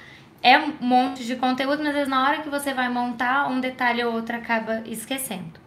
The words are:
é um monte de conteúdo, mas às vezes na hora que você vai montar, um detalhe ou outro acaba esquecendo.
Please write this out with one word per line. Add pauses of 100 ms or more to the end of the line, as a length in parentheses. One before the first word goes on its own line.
(420)
é
um
monte
de
conteúdo,
mas
às
vezes
na
hora
que
você
vai
montar,
um
detalhe
ou
outro
acaba
esquecendo.